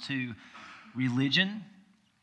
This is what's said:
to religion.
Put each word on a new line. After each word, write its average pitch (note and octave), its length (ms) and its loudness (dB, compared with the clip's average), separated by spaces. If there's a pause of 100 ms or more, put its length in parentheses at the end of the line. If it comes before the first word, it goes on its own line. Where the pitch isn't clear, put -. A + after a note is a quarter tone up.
to B2+ 240 -4 (600)
religion. C#3 720 2 (560)